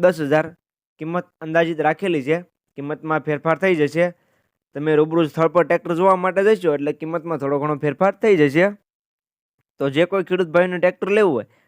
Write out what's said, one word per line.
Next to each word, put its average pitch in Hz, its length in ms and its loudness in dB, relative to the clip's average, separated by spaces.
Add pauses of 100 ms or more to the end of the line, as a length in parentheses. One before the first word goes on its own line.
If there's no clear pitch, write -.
દસ 170 180 2
હજાર. 151 240 0 (540)
કિંમત 170 260 -6 (160)
અંદાજિત 160 460 0
રાખેલી 165 400 -2
છે, 160 100 0 (400)
કિંમતમાં 147 480 -6
ફેરફાર 151 320 -2
થઈ 190 160 0
જશે. 151 320 0 (680)
તમે 151 220 0
રૂબરૂ 160 280 2
સ્થળ 160 280 0
પર 170 120 4
ટ્રેક્ટર 170 320 -2
જોવા 190 180 4
માટે 185 300 -2
જશો 180 320 2
એટલે 147 220 -4
કિંમતમાં 160 400 -6
થોડો 139 180 -2
ઘણો 147 240 -4
ફેરફાર 185 400 0
થઈ 214 160 4
જશે. 151 280 4 (1120)
તો 139 100 -2
જે 156 160 2
કોઈ 190 220 -2
ખેડૂત 180 260 -2
ભાઈને 180 240 2
ટ્રેક્ટર 180 320 -2
લેવું 202 220 2
હોય 110 140 -4 (220)